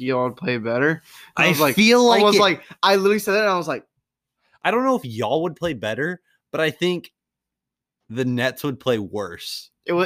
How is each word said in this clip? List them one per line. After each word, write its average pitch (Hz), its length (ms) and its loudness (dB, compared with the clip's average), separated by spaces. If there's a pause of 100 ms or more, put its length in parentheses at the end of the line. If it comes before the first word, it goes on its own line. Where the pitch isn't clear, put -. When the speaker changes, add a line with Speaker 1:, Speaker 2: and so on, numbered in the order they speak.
Speaker 1:
y'all 127 240 -2
would 123 120 -6
play 123 220 -4
better." 117 320 0 (460)
And 139 80 2
I - 20 4
Speaker 2:
I - 20 4
Speaker 1:
was 151 120 0
like, 143 160 2
Speaker 2:
feel 226 300 6
Speaker 1:
I 233 100 6
Speaker 2:
like 208 80 4
Speaker 1:
was 208 120 6
Speaker 2:
it 196 40 4
Speaker 1:
like, 190 220 0 (200)
I 196 140 4
literally 196 240 2
said 202 140 -4
that, 214 80 0
and 208 80 0
I 185 60 0
was 165 120 -6
like, 131 180 -6 (800)
Speaker 2:
I 180 80 2
don't 233 120 0
know 262 120 2
if - 80 -6
y'all 117 400 -2
would 170 100 -6
play 165 200 -6
better, 117 460 -6 (300)
but 151 100 -6
I 156 100 0
think 175 420 -6 (960)
the 123 160 -4
Nets 123 400 -4
would 143 160 -6
play 123 180 0
worse. 95 720 -10 (140)
Speaker 1:
It 170 80 -4
wa-, 175 140 0